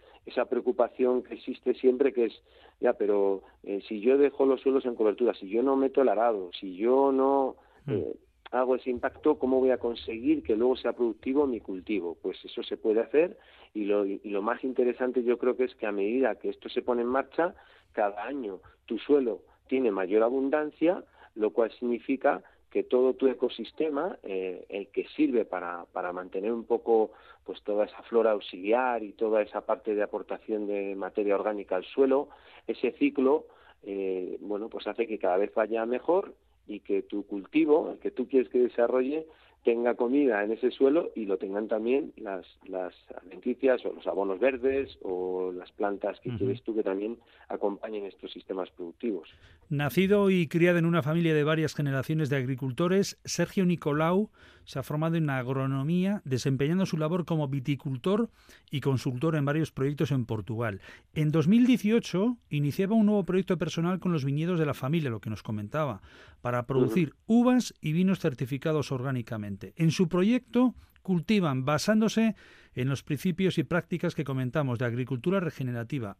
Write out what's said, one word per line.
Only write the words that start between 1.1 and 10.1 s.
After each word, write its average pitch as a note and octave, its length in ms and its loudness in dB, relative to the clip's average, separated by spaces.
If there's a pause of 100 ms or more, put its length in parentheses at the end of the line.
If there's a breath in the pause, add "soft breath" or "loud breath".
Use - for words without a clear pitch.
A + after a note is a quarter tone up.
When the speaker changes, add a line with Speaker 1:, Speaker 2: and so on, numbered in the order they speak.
Speaker 1:
que A#2+ 120 -12
existe B2+ 400 -4
siempre, B2+ 360 2
que A#2+ 140 0
es, G#2 80 -6 (480 soft breath)
ya, A#2+ 120 2
pero, G2 500 0 (200 loud breath)
eh, G2 240 -6
si G#2+ 140 -6
yo B2+ 160 4
dejo C#3 280 4
los C3 160 2
suelos C3 240 2
en A#2+ 80 -2
cobertura, G#2+ 400 2
si - 140 -10
yo A2 160 0
no C3+ 140 2
meto C3+ 240 2
el B2+ 80 6
arado, G2+ 500 2
si F#2 160 -10
yo C3 380 4
no, C3+ 420 2 (300 soft breath)
Speaker 2:
Mm. C#3+ 80 -4
Speaker 1:
eh, D2 200 -2 (380)
hago B2+ 240 2
ese B2 160 -6
impacto, C#3+ 480 0
¿cómo C3 220 2
voy C3 100 4
a A#2+ 80 2
conseguir A#2+ 640 -2